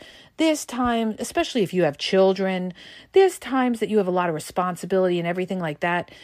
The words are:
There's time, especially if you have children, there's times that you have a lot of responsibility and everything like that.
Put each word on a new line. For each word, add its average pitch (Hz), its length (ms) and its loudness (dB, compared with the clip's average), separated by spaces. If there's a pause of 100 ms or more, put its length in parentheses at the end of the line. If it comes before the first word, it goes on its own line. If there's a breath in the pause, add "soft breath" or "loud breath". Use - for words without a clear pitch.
(380 loud breath)
There's 311 260 2
time, 233 540 -2
especially - 440 -2
if 180 120 -4
you 180 100 2
have 147 120 0
children, 190 760 2 (400 loud breath)
there's 381 260 6
times 247 420 -2
that 208 80 -2
you 214 100 2
have 185 100 2
a 180 40 0
lot 180 160 2
of 165 60 -2
responsibility 180 840 -2
and 170 100 -2
everything 185 320 -4
like 156 200 -6
that. 175 300 -2 (140 loud breath)